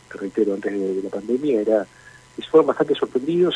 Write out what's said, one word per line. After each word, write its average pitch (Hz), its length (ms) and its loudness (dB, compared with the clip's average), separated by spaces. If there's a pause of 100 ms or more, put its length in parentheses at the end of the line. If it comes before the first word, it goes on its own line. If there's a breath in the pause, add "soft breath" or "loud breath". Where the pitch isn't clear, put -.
(120)
te - 60 -12
reitero, 98 360 -2
antes 101 200 -6
de, 95 220 -2
de 95 60 -4
la 98 80 -8
pandemia, 117 520 -2
era, 104 260 2 (500 loud breath)
y - 40 -8
fueron 160 260 4
bastante 143 280 0
sorprendidos, 160 600 0